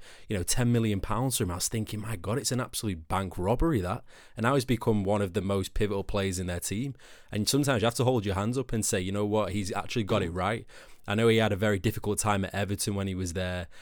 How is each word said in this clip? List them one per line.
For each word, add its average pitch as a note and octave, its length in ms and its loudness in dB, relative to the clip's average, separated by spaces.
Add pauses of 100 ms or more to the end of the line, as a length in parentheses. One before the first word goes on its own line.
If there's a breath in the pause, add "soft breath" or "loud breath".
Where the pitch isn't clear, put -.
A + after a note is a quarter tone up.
(260 soft breath)
you A#2 80 -4
know, F#2 80 0
ten A#2+ 300 2
million A2 280 2
pounds A#2+ 360 -2
for - 80 0
him. F2+ 60 -2
I E2+ 60 -4
was F2+ 120 -2
thinking, G#2+ 320 -4
"My G#2+ 160 -6
God, G#2+ 220 -4
it's - 140 -2
an B2 80 -2
absolute G2 480 -6
bank F#2+ 280 -2
robbery, A#2 460 2
that." F2+ 220 -4 (340 soft breath)
And G#2+ 60 0
now B2+ 100 4
he's C3+ 100 4
become A2 400 2
one G2+ 160 2
of F#2 140 -2
the G2+ 80 0
most G2 320 0
pivotal G2+ 280 0
players G2 360 0
in F#2 80 -4
their F2 140 -4
team. A#2+ 340 -4 (360 soft breath)
And G#2 160 0
sometimes C#3 360 2
you A#2+ 40 6
have A#2 100 2
to C3 80 2
hold A#2+ 200 4
your G2 120 0
hands G#2+ 200 0
up C3 160 -4
and A2 140 0
say, G2+ 140 2
"You F#2 120 -2
know G#2 140 0
what, G#2 260 0
he's G2+ 180 -2
actually G#2 340 -2
got G2+ 180 2
it F2 80 -2
right." F2+ 340 -2 (420 soft breath)
I G2+ 80 -2
know A2+ 140 6
he A2+ 100 6
had A2 140 4
a G2+ 40 0
very G#2 220 2
difficult G#2 400 0
time G2+ 260 2
at F#2 100 -4
Everton G2+ 400 -2
when G2 120 -2
he F#2+ 80 -2
was F2+ 180 -4
there, F2+ 360 -4 (140 soft breath)